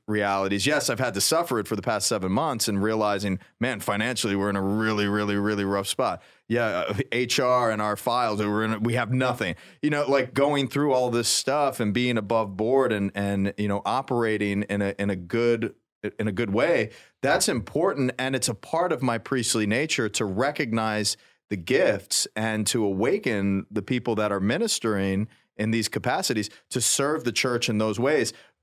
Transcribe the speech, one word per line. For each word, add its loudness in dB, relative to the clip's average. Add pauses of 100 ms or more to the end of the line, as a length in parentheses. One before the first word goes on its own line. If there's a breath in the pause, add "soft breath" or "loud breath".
realities. 2
Yes, 2
I've -2
had 0
to -2
suffer 2
it -2
for -4
the -4
past 0
seven 0
months 0
and 0
realizing, 0 (180 loud breath)
man, -2
financially, -2
we're 0
in -2
a -2
really, 0
really, 0
really 0
rough -2
spot. -2 (260 loud breath)
Yeah, 0
uh, -4 (160)
H 0
R 2
and -2
our 0
files, 0
we're 0
in, -2
we 0
have -2
nothing. -2 (260 loud breath)
You 0
know, 0
like, 0
going 2
through 0
all 2
this 0
stuff 0
and 0
being 0
above -2
board 2
and, 0
and, 0
you 0
know, -2
operating 0
in -2
a, 0
in 0
a -2
good, 0 (460)
in -2
a -2
good -2
way, 2 (300 loud breath)
that's 2
important. 0
And -2
it's -2
a -4
part -2
of -2
my 0
priestly 0
nature 0
to -2
recognize 0 (340 soft breath)
the -2
gifts 2
and 0
to 2
awaken 0
the -2
people -2
that 0
are 0
ministering 0 (300 soft breath)
in 0
these 0
capacities -2 (220 loud breath)
to -2
serve 0
the -2
church 0
in 0
those 0
ways. 2 (300 loud breath)